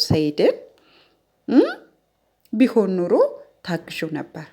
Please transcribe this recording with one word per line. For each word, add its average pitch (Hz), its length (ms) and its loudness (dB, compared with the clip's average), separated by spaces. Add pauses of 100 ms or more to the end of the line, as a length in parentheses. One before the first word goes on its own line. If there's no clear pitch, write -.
ሰይድን፣ 156 540 2 (920)
እም፣ 294 180 4 (840)
ቢሆን 220 420 2
ኑሮ 175 180 -2 (500)
ታግዢው 165 480 -8
ነበር፣ 151 420 -12